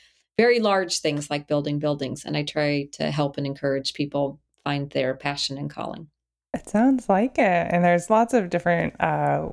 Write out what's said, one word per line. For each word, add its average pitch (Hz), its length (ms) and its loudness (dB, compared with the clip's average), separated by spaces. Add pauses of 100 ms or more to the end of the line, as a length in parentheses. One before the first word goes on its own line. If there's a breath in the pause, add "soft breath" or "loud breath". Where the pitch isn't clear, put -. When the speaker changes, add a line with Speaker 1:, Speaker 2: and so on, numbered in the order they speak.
(380 soft breath)
Speaker 1:
very 240 240 4
large 190 380 0
things 147 300 -2
like 147 180 -4
building 147 300 0
buildings. 143 460 -4
And 151 140 -4
I 147 60 -2
try 147 500 -2
to 151 180 -4
help 143 260 -2
and 143 80 -4
encourage 139 480 -4
people 143 460 -4 (240)
find 143 280 -4
their 131 220 0
passion 139 440 -6
and 143 120 -8
calling. - 380 -10 (460)
Speaker 2:
It - 160 -8
sounds 247 400 2
like 202 280 2
it. 180 320 2
And 175 140 2
there's 175 260 4
lots 226 240 4
of 196 160 2
different, 170 520 0
uh, 147 520 0